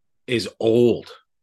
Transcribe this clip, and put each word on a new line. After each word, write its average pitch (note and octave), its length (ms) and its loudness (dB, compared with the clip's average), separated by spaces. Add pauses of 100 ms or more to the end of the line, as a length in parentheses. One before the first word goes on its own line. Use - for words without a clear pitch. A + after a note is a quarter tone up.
(260)
is A2+ 240 -4 (100)
old, A2+ 500 0 (320)